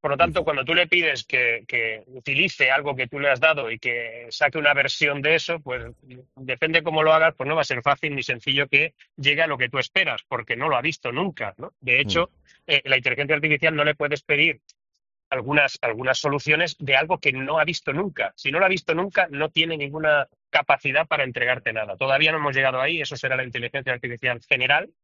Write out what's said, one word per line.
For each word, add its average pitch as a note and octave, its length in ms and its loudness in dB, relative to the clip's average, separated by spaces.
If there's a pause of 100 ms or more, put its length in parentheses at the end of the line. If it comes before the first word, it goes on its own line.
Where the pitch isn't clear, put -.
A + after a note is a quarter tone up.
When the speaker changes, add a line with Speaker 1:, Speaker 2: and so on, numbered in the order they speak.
Speaker 1:
Por D3 100 -2
lo C#3+ 60 0
tanto, E3+ 240 2
Speaker 2:
Ujú. C#3+ 40 -4
Speaker 1:
cuando C#3+ 200 -2
tú E3 100 0
le F3 100 4
pides D#3 400 0
que, A#2+ 420 0
que A2+ 380 -4
utilice C3+ 640 0
algo C#3+ 260 2
que B2+ 120 -4
tú C#3+ 120 -10
le C#3+ 120 2
has B2 80 2
dado C#3+ 320 2
y A2+ 80 -8
que A#2+ 500 -8
saque D3 300 0
una D3 160 4
versión C#3+ 440 0
de D3 140 2
eso, E3 280 -2
pues B2+ 220 -6 (520)
depende D3+ 480 0
cómo D#3 180 0
lo D#3 100 6
hagas, D#3+ 240 6
pues C3+ 120 -4
no D3+ 80 0
va D#3 60 2
a - 40 0
ser B2 160 -4
fácil C#3+ 320 0
ni C3+ 80 -6
sencillo C3+ 460 -2
que D3 260 0 (240)
llegue C#3+ 240 2
a E3 60 4
lo C#3+ 100 -2
que B2 100 0
tú C3 120 -2
esperas, D3 480 -2
porque A#2 280 -4
no C#3+ 140 -2
lo C3 80 2
ha B2 60 0
visto D3+ 280 -4
nunca, C#3 460 -4
¿no? D#3+ 220 -14
De B2+ 200 0
hecho, C#3+ 300 0 (380)
Speaker 2:
Mm. E3+ 40 -2
Speaker 1:
eh, C#3 140 2
la C3+ 120 2
inteligencia C3 380 0
artificial D#3 400 0
no D3 80 0
le D3+ 120 2
puedes D3 260 -4
pedir D3+ 400 0 (680)
algunas, C3+ 520 0
algunas B2+ 380 -2
soluciones D3+ 600 0
de C3+ 160 0
algo D#3+ 220 2
que C#3+ 160 0
no C#3 260 -2
ha D3+ 60 2
visto D3+ 280 -6
nunca. D3+ 420 -4
Si C3+ 160 -6
no E3 80 0
lo F#3+ 60 4
ha F#3 40 4
visto F3+ 240 -2
nunca, F3+ 380 0
no D3 180 -2
tiene D#3+ 280 -2
ninguna D3 500 0 (220)
capacidad D3 580 2
para D3 160 0
entregarte B2 500 -2
nada. G#2 240 -6
Todavía C#3 340 2
no D#3+ 60 0
hemos C#3+ 180 -2
llegado C3 240 2
ahí, D#3 220 0
eso C3+ 160 -6
será C3 180 -2
la C3 80 -2
inteligencia B2+ 500 -6
artificial A#2+ 540 -4
general C#3+ 420 2 (140)